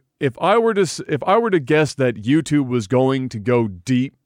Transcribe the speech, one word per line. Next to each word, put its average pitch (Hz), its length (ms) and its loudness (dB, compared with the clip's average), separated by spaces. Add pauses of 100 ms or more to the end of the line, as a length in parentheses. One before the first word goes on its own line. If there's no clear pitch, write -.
(180)
if 135 220 -4
I 190 160 2
were 226 160 2
to 202 80 0
s-, 165 280 -4
if 143 160 -4
I 190 120 2
were 233 140 0
to 180 100 2
guess 151 340 2
that 123 280 0
YouTube 147 460 2
was 120 180 -2
going 131 420 0
to 113 100 -10
go 117 300 0
deep 123 580 -2